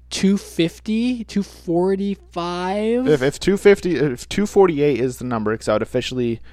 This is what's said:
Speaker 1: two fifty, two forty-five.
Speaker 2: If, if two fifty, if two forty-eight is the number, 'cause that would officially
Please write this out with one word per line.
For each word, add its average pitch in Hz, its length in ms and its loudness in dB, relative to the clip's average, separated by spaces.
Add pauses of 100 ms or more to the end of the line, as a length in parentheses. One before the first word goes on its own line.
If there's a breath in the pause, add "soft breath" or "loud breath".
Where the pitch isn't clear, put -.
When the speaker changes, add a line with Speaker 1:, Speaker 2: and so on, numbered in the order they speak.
Speaker 1:
two 196 280 2
fifty, 220 880 -4
two 202 200 -4
forty-five. 190 1600 -4
Speaker 2:
If, 143 140 4
if 139 180 -2
two 196 180 2
fifty, 196 400 4
if 131 320 -2
two 202 160 -2
forty-eight 147 540 4
is 127 180 -2
the 127 80 -10
number, 110 300 -2
'cause - 120 -10
that 110 60 4
would 107 80 2
officially 120 580 -4 (140 soft breath)